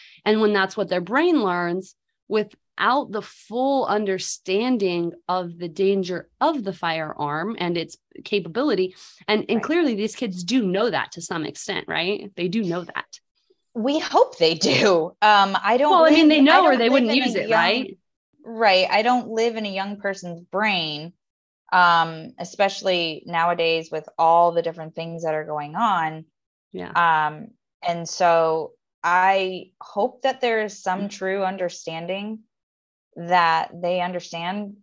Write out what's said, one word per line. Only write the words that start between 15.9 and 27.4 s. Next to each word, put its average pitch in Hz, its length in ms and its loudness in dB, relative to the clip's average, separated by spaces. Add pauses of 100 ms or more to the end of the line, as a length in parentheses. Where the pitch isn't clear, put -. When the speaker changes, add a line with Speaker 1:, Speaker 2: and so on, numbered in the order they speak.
Speaker 1:
Well, 320 140 8
I 320 40 8
mean, 311 180 8
Speaker 2:
live, - 20 8
Speaker 1:
they 311 120 6
know 330 220 8
Speaker 2:
I 330 40 6
Speaker 1:
or 294 40 6
Speaker 2:
don't 247 80 4
Speaker 1:
they 233 60 2
Speaker 2:
live 240 80 4
Speaker 1:
wouldn't 247 180 4
Speaker 2:
in 254 100 2
a 254 40 0
Speaker 1:
use 240 100 -2
it, 175 140 -4
Speaker 2:
young - 100 2
Speaker 1:
right? 214 380 0 (460)
Speaker 2:
Right. 214 460 2
I 208 140 2
don't 247 240 0
live 226 300 -2
in 220 100 -6
a 196 60 -8
young 196 240 -6
person's 180 440 -8
brain, 175 720 -4 (580)
um, 165 680 2
especially 175 880 -2
nowadays 165 640 0
with 156 260 -8
all 170 360 4
the 170 100 0
different 165 320 -10
things 165 300 -10
that 156 100 -2
are 156 100 -6
going 151 300 -8
on. 165 500 -2 (460)
Speaker 1:
Yeah. 180 200 -10 (360)
Speaker 2:
Um, 151 220 -12 (380)